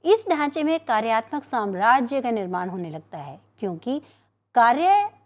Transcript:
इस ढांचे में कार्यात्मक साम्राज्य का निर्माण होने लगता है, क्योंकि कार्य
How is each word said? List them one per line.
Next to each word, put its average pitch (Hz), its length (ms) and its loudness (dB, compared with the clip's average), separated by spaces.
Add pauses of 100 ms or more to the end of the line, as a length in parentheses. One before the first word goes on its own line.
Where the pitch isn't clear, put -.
इस 440 260 4
ढांचे 294 320 0
में 320 180 0
कार्यात्मक 226 640 -2
साम्राज्य 233 760 0
का 247 100 -4
निर्माण 185 380 -4
होने 180 220 -8
लगता 156 280 -14
है, 143 220 -14 (180)
क्योंकि 220 440 -6 (520)
कार्य 339 560 4 (160)